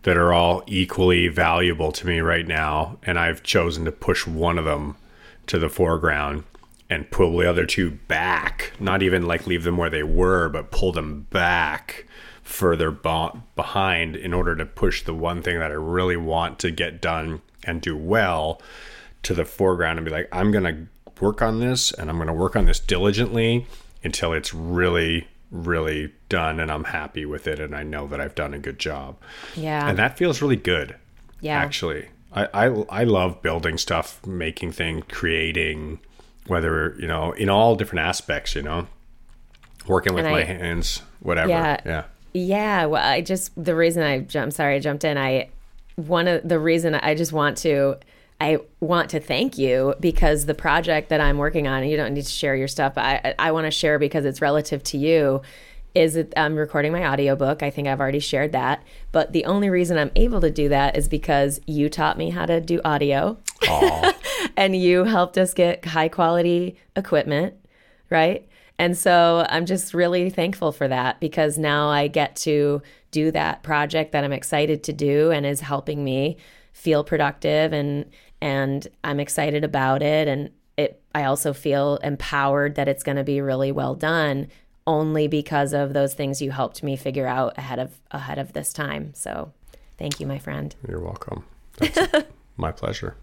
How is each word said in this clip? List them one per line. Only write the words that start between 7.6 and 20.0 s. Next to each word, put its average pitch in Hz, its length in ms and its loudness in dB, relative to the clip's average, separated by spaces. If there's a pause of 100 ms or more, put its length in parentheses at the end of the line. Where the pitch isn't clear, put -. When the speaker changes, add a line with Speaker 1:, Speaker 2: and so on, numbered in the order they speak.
Speaker 1:
two 85 240 0 (180)
back, 85 720 -2
not 95 220 0
even, 90 240 2
like, 85 200 -2
leave 87 180 0
them 87 120 0
where 82 140 0
they 78 120 -2
were, 87 460 4
but 76 220 -6
pull 92 220 2
them 76 380 -6
back 85 760 0 (360)
further 82 480 0
bo-, 80 500 -4 (160)
behind 82 600 -2
in 87 160 -6
order 85 240 0
to 78 80 -6
push - 400 -2
the 82 100 -6
one 82 280 -4
thing 87 160 -2
that 80 120 -4
I 73 40 -6
really 87 420 0
want 82 440 -2
to 87 100 -2
get 82 320 -6
done 80 400 -4 (220)
and 82 180 -6
do 82 140 -4
well 82 680 0 (640)
to 90 100 -2
the 80 100 0
foreground 87 540 0
and 80 80 -6